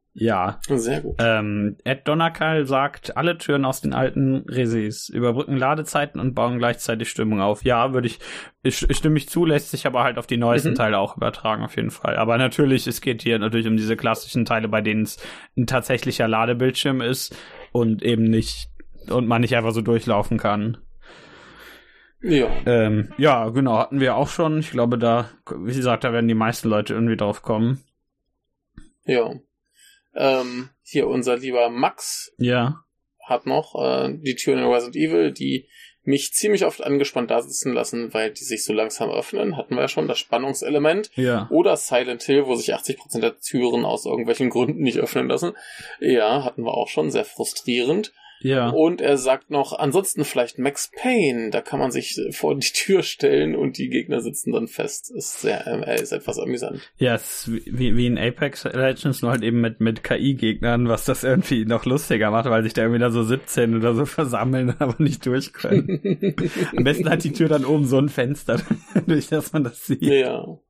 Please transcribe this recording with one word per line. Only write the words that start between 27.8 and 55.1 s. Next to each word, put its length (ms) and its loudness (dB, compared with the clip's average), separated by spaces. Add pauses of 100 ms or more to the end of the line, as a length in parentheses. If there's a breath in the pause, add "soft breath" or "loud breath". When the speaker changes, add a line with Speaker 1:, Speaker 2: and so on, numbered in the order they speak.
Speaker 2:
Ja. 280 2 (840 soft breath)
Ähm, 560 0 (120)
hier 260 0
unser 280 0
lieber 340 0
Max 680 -4
Speaker 1:
Ja. 440 0 (420)
Speaker 2:
hat 220 -2
noch, 300 -2
äh, 420 0
die 160 -4
Türen 240 0
in 80 0
Resident 300 2
Evil, 360 2
die 360 -4 (340 loud breath)
mich 300 -2
ziemlich 320 2
oft 180 -2
angespannt 480 0
da 120 2
sitzen 320 -4
lassen, 400 -4
weil 180 0
die 120 -14
sich 200 -6
so 80 -4
langsam 380 -2
öffnen. 480 -4
Hatten 160 -6
wir 80 0
ja 60 0
schon, 200 -2
das 100 -2
Spannungselement. 1000 0
Speaker 1:
Ja. 340 0
Speaker 2:
Oder 260 4
Silent 460 -2
Hill, 240 4
wo 100 2
sich 180 -2
achtzig 220 -6
Prozent 280 -6
der 140 0
Türen 460 0
aus 220 -2
irgendwelchen 420 0
Gründen 340 0
nicht 160 2
öffnen 300 0
lassen. 240 0 (480 loud breath)
Ja, 440 2
hatten 200 -6
wir 100 -2
auch 140 -2
schon, 220 -2
sehr 160 -2
frustrierend. 840 -2 (280 loud breath)
Speaker 1:
Ja. 300 0
Speaker 2:
Und 300 4
er 160 4
sagt 340 0
noch, 260 0
ansonsten 480 0
vielleicht 360 -2
Max 340 -2
Payne, 560 0
da 100 0
kann 200 -6
man 100 0
sich 300 -6 (100)
vor 240 0
die 140 -2
Tür 340 2
stellen 540 2
und 220 -2
die 100 -4
Gegner 320 -2
sitzen 320 -6
dann 160 -2
fest. 440 -8